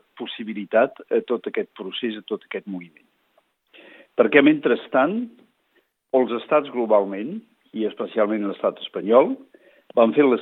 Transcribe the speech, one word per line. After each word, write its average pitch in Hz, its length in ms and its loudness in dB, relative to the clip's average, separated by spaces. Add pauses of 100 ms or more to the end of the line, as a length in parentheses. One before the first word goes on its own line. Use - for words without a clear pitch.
(160)
possibilitat 110 880 -4 (100)
a 113 160 2
tot 113 220 -4
aquest 104 260 -6
procés, 107 400 -8
a 107 80 -16
tot - 240 -10
aquest 95 160 -10
moviment. 90 400 -12 (1120)
Perquè, 123 240 4
mentrestant, 147 800 2 (1000)
els 123 240 2
estats 151 320 -2
globalment, 113 720 0 (340)
i 110 140 -4
especialment 107 580 -2
l'estat 95 380 -4
espanyol, 117 480 2 (640)
van 113 160 4
fer 147 80 4
la 123 180 2